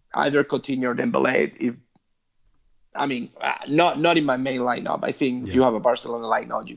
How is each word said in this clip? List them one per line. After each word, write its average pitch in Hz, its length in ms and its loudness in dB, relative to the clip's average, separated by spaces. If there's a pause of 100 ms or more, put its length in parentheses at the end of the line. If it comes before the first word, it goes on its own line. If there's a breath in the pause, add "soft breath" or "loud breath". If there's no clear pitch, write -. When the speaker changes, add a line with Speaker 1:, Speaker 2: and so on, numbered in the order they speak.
(120)
Speaker 1:
either 143 300 2
Coutinho 131 460 -2
or 120 80 -2
Dembele. 127 640 0
If, 120 140 -2 (1200)
I - 100 -2
mean, 127 240 -6 (100)
uh, 67 120 -2 (160)
not, 156 320 2
not 170 180 4
in 151 60 0
my 131 120 2
main 131 260 -2
lineup. 123 420 -2
I - 80 -2
think 127 320 -2
if 104 60 -8
Speaker 2:
Yeah. 92 40 -2
Speaker 1:
you 131 80 6
have 123 120 4
a 107 60 -2
Barcelona 117 460 0
lineup, 113 420 -2
you - 80 -16